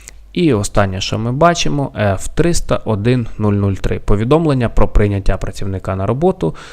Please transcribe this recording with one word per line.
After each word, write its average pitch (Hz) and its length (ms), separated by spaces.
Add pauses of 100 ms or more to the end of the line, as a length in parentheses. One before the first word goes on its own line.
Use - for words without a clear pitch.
(320)
І 165 220
останнє, 101 460
що - 180
ми 113 140
бачимо, 147 680
Ф 101 300
триста 151 560
один 113 420 (120)
нуль 107 140
нуль 101 200
три. - 260
Повідомлення 127 680
про - 200
прийняття 101 480
працівника 95 600
на 95 100
роботу 165 480 (180)